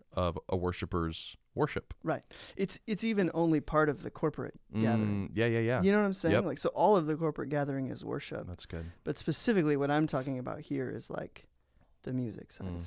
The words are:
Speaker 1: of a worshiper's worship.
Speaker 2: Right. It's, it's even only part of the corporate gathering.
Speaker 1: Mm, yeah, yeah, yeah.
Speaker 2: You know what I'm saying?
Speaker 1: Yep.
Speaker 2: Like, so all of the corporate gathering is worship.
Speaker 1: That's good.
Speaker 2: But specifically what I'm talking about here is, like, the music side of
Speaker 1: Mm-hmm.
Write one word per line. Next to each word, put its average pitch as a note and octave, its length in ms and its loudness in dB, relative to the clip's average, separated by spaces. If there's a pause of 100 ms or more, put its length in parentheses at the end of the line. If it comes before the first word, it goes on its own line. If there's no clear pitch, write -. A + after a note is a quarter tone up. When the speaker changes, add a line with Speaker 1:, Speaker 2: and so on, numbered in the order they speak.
(120)
Speaker 1:
of F2+ 260 0 (120)
a F#2+ 80 0
worshiper's F2 800 -2 (180)
worship. - 380 -2 (100)
Speaker 2:
Right. D#3 200 -2 (340)
It's, - 200 -2 (100)
it's G#3+ 180 -2
even G3+ 280 4
only D#3+ 280 4
part D3+ 260 2
of C#3 160 -2
the - 60 -6
corporate - 460 -4 (180)
gathering. G#2+ 560 2
Speaker 1:
Mm, - 80 -6
yeah, A2+ 80 4
yeah, A#2 140 2
yeah. A#2 220 2
Speaker 2:
You F#3+ 120 6
know G#3 60 6
what G#3 60 4
I'm G3 80 0
saying? G3+ 220 2
Speaker 1:
Yep. G#3 100 4
Speaker 2:
Like, C#3+ 120 -4
so - 120 0
all F#3+ 280 6
of D#3+ 80 4
the D3+ 100 0
corporate D3+ 340 -2
gathering C#3+ 380 0
is A#2+ 160 -8
worship. A#2+ 440 -6
Speaker 1:
That's F2 180 -10
good. E2 200 -6 (200)
Speaker 2:
But D3 120 -2
specifically D#3 600 2
what C#3 140 2
I'm D3+ 160 4
talking C3+ 320 -2
about B2 220 -8
here C3+ 280 -4
is, A2 200 -8
like, - 380 -10 (560)
the - 100 -6
music B2 380 -6
side - 160 -10
of F2+ 60 -6
Speaker 1:
Mm-hmm. F2 140 -6